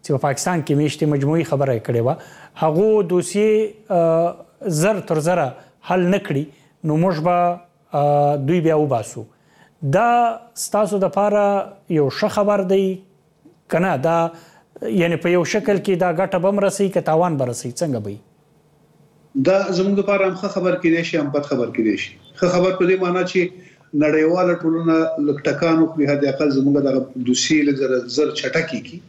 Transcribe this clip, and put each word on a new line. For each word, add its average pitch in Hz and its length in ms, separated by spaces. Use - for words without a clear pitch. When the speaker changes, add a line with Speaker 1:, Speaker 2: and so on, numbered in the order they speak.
Speaker 1:
چې - 120
په 127 80
پاکستان 151 400
کې 147 160
میشتې، 151 360
مجموعي 147 360
خبره 135 240
یې 110 120
کړې 117 180
وه، 147 100
هغو 165 240
دوسیې، 180 480
آه، 165 380
زر 196 320
تر 156 160
زره 175 180
حل 180 180
نه 196 120
کړي، 147 240
نو 156 200
موږ 185 120
به، 175 100
آه، 147 420
دوی 170 120
بیا 156 180
وباسو. 120 440
دا 180 280
ستاسو 208 420
دپاره 202 480
یو 147 200
ښه - 180
خبر 202 440
دی 196 120
که 165 100
نه؟ 185 180
دا، 165 200
یعنې 170 420
په 175 60
یو 175 240
شکل 208 240
کې 196 160
دا 180 100
ګټه 185 280
به 190 80
هم 202 100
رسوي 196 300
که 180 120
تاوان 160 360
به 131 80
رسوي، 120 260
څنګه 135 280
به 104 100
وي؟ 104 100
Speaker 2:
دا 156 220
زموږ 196 220
دپاره 190 280
هم 180 80
ښه 202 120
خبر 180 280
کېدای 165 280
شي، 170 140
هم 143 200
بد 143 140
خبر 120 200
کېدای 107 260
شي. - 160
ښه 180 80
خبر 180 240
په 180 160
دې 190 140
معنا 180 220
چې 180 180
نړیواله 156 680
ټولنه 165 340
لږ 143 100
ټکان 165 320
وکړي، 151 300
حد 143 160
اقل 139 320
زموږ 139 160
دغه 131 140
دوسیې 123 520
لږ 139 80
زره 131 220
زر 131 240
چټکې 131 540
کړي. 175 240